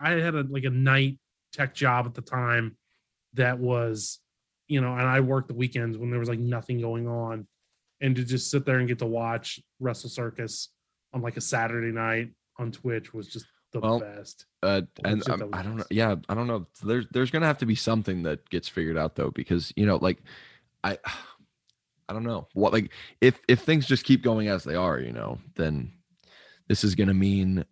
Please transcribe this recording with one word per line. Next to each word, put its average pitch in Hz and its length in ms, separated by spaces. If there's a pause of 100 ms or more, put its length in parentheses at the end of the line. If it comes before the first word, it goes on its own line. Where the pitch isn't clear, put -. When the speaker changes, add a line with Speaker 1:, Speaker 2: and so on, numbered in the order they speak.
Speaker 1:
I 151 120
had 165 220
a, 147 100
like, 135 200
a 135 60
night 135 480 (340)
tech 135 220
job 123 320
at 120 80
the 113 80
time 117 540 (580)
that 123 240
was, 117 600 (500)
you 143 120
know, 123 120
and 123 140
I 131 140
worked 131 280
the - 60
weekends 117 420
when 120 140
there 123 80
was, 117 100
like, 120 120
nothing 120 400
going 117 280
on, 113 380 (540)
and 131 160
to 127 80
just 120 260
sit 139 140
there 131 140
and 127 100
get 120 100
to 120 80
watch 117 540 (180)
Wrestle 123 320
Circus 117 600 (420)
on, 120 100
like, 117 140
a 120 40
Saturday 117 520
night 113 400 (260)
on 120 140
Twitch 113 420
was 107 140
just - 180 (260)
the 120 80
Speaker 2:
Well, 110 200
Speaker 1:
best. 104 460 (180)
Speaker 2:
uh, 98 180 (200)
Speaker 1:
Holy 101 100
Speaker 2:
and, 107 120
Speaker 1:
shit, - 80
Speaker 2:
um, 90 80
Speaker 1:
that 107 60
was 101 80
Speaker 2:
I 90 80
don't 104 140
know. 110 80
Speaker 1:
best. - 80
Speaker 2:
Yeah, 107 240 (120)
I 98 60
don't 117 140
know. 107 180 (180)
There's, 113 280
there's 127 180
gonna 160 160
have 147 120
to 123 80
be 110 100
something 101 480
that 76 260
gets 87 180
figured 80 300
out 78 160
though, 67 160
because, - 460
you 104 100
know, 104 160
like, 90 160 (640)
I, - 200
<sighs> - 60 (1000)
I 95 40
don't 110 120
know 110 300
what, 101 180
like, 107 180 (300)
if, 127 260
if 123 140
things 156 260
just - 180
keep 131 200
going 110 240
as 98 160
they 73 100
are, 85 240
you 62 140
know, 57 260 (160)
then 76 380 (760)
this - 140
is 101 140
gonna 98 180
mean 95 580